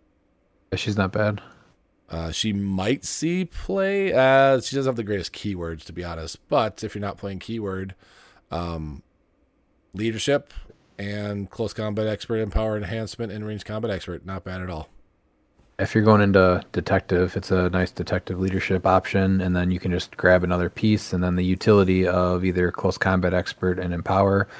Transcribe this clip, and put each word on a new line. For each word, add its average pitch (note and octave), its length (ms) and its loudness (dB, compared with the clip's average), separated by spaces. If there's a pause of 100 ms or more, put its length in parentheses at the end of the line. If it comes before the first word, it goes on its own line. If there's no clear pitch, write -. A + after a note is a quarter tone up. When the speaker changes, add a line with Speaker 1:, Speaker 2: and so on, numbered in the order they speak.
(720)
Speaker 1:
Yeah, - 40 -2
she's G#2 220 -4
not F#2+ 160 0
bad. G#2 280 0 (680)
Speaker 2:
Uh, E2 220 -6
she G#2+ 220 -2
might G2 520 -2
see F3+ 400 -2
play. G3 680 -2
Uh, C3+ 460 6
she - 160 -6
doesn't C3+ 140 0
have A#2+ 80 -2
the A2+ 60 -4
greatest G2 300 -4
keywords, E2+ 520 -6
to E2+ 80 -16
be F2 100 -8
honest. E2 460 -10
But A#2 340 0
if G#2+ 100 -8
you're G#2 80 -8
not G2 160 -6
playing G2 220 -8
keyword, F#2+ 560 -6 (560)
um, D#2+ 500 -6 (920)
leadership A#2 600 -4 (460)
and G2+ 500 -6
close A2 240 -6
combat G#2+ 320 -4
expert A2 320 -4
and G#2+ 140 -2
power A2 260 0
enhancement A2 540 -6
and G#2+ 160 -8
range G#2+ 180 -8
combat A2 240 -4
expert, F2+ 380 -6
not F#2 160 -8
bad F#2 180 -8
at F#2 80 -8
all. D#2+ 200 -10 (880)
Speaker 1:
If F#2+ 140 -2
you're A2 100 4
going G#2+ 180 8
into F#2 500 6
detective, F2+ 680 0
it's - 140 -6
a F2+ 180 2
nice F#2 220 0
detective - 480 -4
leadership F#2+ 480 0
option, F#2+ 540 4
and F2+ 140 0
then F2+ 140 2
you F2+ 100 0
can F2+ 120 -2
just - 260 -4
grab F2+ 260 6
another F2+ 280 0
piece, G#2+ 420 0
and F2+ 100 2
then F2+ 120 2
the F2+ 100 2
utility F#2 640 4
of F2+ 360 2
either F2+ 280 2
close - 260 -2
combat F#2 340 2
expert F2+ 460 -2
and F2+ 160 -4
empower G2 540 2 (120)